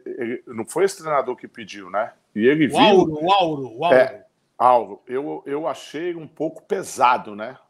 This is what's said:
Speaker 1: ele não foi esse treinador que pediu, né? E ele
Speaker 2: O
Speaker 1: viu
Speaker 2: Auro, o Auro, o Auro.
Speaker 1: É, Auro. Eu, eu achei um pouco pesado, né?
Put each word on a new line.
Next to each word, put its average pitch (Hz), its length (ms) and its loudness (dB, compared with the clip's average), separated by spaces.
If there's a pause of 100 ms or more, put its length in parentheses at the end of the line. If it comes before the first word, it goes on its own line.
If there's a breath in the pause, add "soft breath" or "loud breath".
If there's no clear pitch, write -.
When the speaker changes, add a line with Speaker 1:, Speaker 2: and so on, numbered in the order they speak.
Speaker 1:
ele 120 400 -8
não 110 200 -8
foi 175 180 -2
esse 190 140 -2
treinador 139 380 -4
que 123 120 -18
pediu, 98 420 -18
né? 107 220 -4 (220)
E 107 120 2
ele 147 200 4
Speaker 2:
O - 40 0
Speaker 1:
viu 156 80 0
Speaker 2:
Auro, 185 460 6
o 185 80 2
Auro, 151 460 0
o 151 60 -4
Auro. 165 120 6
Speaker 1:
É, - 280 2 (340)
Auro. 117 480 2
Eu, 143 380 -8
eu 147 220 -6
achei 156 480 -8
um 160 120 -14
pouco - 360 -8
pesado, 123 720 -2
né? 117 200 -12 (140)